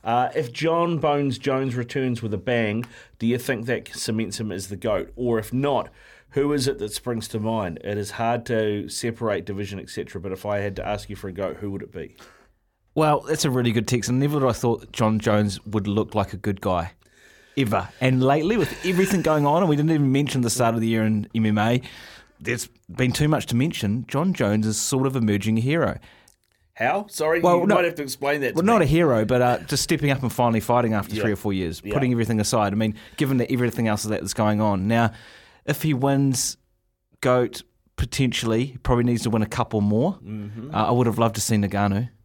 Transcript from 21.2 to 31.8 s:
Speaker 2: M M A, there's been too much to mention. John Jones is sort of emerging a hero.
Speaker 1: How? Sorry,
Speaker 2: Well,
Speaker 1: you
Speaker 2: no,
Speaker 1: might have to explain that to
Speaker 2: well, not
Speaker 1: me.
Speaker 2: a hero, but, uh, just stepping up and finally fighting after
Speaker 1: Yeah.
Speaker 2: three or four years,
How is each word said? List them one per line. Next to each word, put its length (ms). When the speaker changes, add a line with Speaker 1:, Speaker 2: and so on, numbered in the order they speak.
Speaker 2:
M 120
M 120
A, 220
there's 280
been 180
too 160
much 180
to 100
mention. 500
John 280
Jones 320
is 140
sort 260
of 100
emerging 420
a 20
hero. 380
Speaker 1:
How? 340
Sorry, 320
Speaker 2:
Well, 200
Speaker 1:
you 60
Speaker 2:
no, 100
Speaker 1:
might 100
have 100
to 80
explain 380
that 80
to 60
Speaker 2:
well, 80
not 160
Speaker 1:
me. 40
Speaker 2:
a 40
hero, 360
but, 180
uh, 240
just 160
stepping 300
up 100
and 100
finally 280
fighting 340
after 220
Speaker 1:
Yeah. 60
Speaker 2:
three 100
or 40
four 160
years, 320